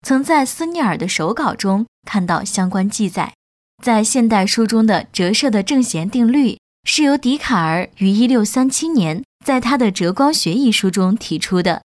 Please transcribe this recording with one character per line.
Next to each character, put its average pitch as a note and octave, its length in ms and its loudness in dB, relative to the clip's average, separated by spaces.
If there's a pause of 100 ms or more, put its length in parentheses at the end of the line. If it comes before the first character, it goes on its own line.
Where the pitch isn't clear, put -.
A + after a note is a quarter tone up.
曾 C4+ 220 0
在 D4 200 2
斯 E4 240 -6
涅 E4+ 140 -6
尔 F#3+ 160 0
的 E3+ 100 -4
手 E3 240 -2
稿 A#3 220 -2
中 G3+ 320 -2 (220)
看 F#3+ 180 -2
到 F3 180 -2
相 F#3 240 -2
关 F#3+ 220 0
记 G#3+ 180 -2
载。 E3+ 260 -6 (500)
在 A3 200 2
现 A#3 240 2
代 G#3 160 2
书 A3 220 0
中 A3 180 2
的 G3 300 2
折 F3+ 180 0
射 B3+ 200 0
的 G3+ 100 0
正 C4 220 0
弦 F3 260 -4
定 A#3 220 2
律， C4+ 260 2 (280)
是 - 180 0
由 C#4+ 120 4
笛 C#4 220 0
卡 G3 260 -2
尔 E3 340 -2
于 F#3+ 120 2
一 G#3+ 160 4
六 A#3+ 180 4
三 C4 240 0
七 C#4+ 200 -2
年 G#3+ 360 0 (220)
在 B3+ 160 0
他 A#3+ 160 0
的 A#3+ 140 2
《折 F3+ 200 -2
光 C#4+ 220 0
学》 F3 200 -2
一 B3 180 2
书 G3 180 0
中 F#3 260 0
提 - 220 -6
出 F3+ 240 -2
的。 F3 240 -2